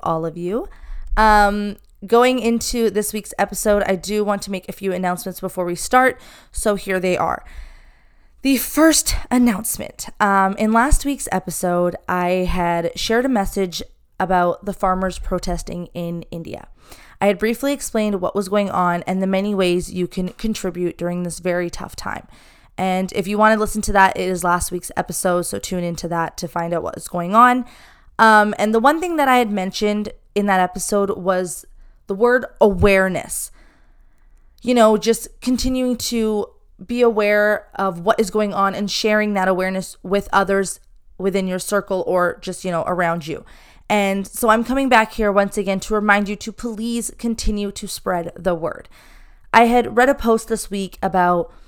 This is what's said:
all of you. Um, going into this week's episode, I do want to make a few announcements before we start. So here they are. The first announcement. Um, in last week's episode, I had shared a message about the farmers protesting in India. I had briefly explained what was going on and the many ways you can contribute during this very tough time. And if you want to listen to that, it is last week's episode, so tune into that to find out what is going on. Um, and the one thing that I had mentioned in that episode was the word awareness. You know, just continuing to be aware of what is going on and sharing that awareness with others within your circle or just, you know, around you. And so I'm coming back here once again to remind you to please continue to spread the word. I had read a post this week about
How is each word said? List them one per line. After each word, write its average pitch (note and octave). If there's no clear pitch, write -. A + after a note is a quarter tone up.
all E3
of D#3+
you. F#3
Um, G#3
going B3
into A#3
this G#3
week's G#3+
episode, G3+
I G3
do G3+
want G3+
to G3
make F#3
a -
few F#3+
announcements F3+
before F3+
we F3
start. B3+
So G#3
here F#3+
they F3+
are. -
The C4+
first -
announcement. A#3+
Um, G3
in A3
last A#3
week's C#4
episode, F3
I F3+
had E3+
shared A#3
a C4+
message G3
about F3+
the G3
farmers F#3
protesting F3
in E3+
India. -
I G3
had G3+
briefly A#3
explained G#3+
what F3
was G3
going G3+
on F3
and F#3
the F#3+
many G3
ways F3+
you F3+
can F3+
contribute F3+
during F3
this E3+
very F3
tough -
time. -
And F#3
if F#3
you G#3
want G#3+
to G#3+
listen G#3+
to -
that, F#3+
it F#3
is F3+
last F3
week's F3+
episode, F3
so -
tune F3+
into E3+
that E3
to F3
find E3+
out E3
what -
is -
going F3
on. B3
Um, G#3+
and G#3
the A3+
one D4
thing F4
that C#4+
I B3+
had A#3
mentioned G#3
in G3+
that G3
episode G3
was F#3
the -
word A#3+
awareness. F#3+
You B3
know, A3
just A3
continuing B3+
to A3
be A#3+
aware G#3
of F#3
what G#3
is G#3
going G#3
on G3
and G3+
sharing G#3+
that F#3+
awareness F#3
with G3+
others G3
within F#3+
your F#3
circle F#3+
or F3
just, -
you F#3
know, E3+
around E3+
you. -
And G3
so -
I'm A3
coming C4+
back A3
here G#3
once G3
again F#3+
to -
remind G#3
you G#3
to G3+
please A3+
continue G#3+
to G3+
spread F3
the F3
word. -
I A3+
had A#3
read B3
a C#4
post A3+
this A3
week G3
about F3